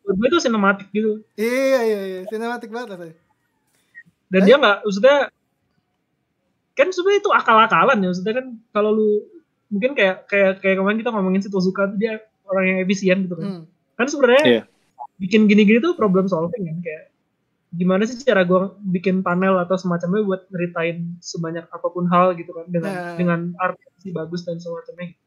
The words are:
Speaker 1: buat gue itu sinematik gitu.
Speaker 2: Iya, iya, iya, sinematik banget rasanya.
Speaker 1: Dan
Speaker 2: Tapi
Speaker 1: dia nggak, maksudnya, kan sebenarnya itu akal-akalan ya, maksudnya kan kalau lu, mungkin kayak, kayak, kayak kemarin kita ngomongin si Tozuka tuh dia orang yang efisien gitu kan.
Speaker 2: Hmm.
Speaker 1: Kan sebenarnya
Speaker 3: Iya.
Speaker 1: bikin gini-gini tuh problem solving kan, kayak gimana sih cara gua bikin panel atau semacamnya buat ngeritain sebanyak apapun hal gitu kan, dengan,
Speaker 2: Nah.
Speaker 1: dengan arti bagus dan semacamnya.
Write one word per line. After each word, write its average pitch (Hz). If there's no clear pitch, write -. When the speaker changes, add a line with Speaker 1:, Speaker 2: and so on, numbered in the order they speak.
Speaker 1:
buat 190
gue 233
itu 330
sinematik 202
gitu. 214
Speaker 2:
Iya, 254
iya, 220
iya, 190
sinematik 226
banget 220
rasanya. 165
Speaker 1:
Dan 185
Speaker 2:
Tapi 190
Speaker 1:
dia 247
nggak, 208
maksudnya, 214
kan 294
sebenarnya 381
itu 392
akal-akalan 220
ya, 185
maksudnya 185
kan 262
kalau 214
lu, 214
mungkin 214
kayak, 196
kayak, 196
kayak 190
kemarin 196
kita 226
ngomongin 190
si 196
Tozuka 196
tuh 202
dia 220
orang 190
yang 190
efisien 190
gitu 180
kan. 165
Speaker 2:
Hmm. 180
Speaker 1:
Kan 254
sebenarnya 285
Speaker 3:
Iya. 117
Speaker 1:
bikin 196
gini-gini 208
tuh 339
problem 190
solving 170
kan, 160
kayak 170
gimana 185
sih 254
cara 196
gua 185
bikin 190
panel 185
atau 180
semacamnya 180
buat 190
ngeritain 170
sebanyak 165
apapun 175
hal 180
gitu 170
kan, 165
dengan, 175
Speaker 2:
Nah. 175
Speaker 1:
dengan 175
arti 180
bagus 170
dan 170
semacamnya. 170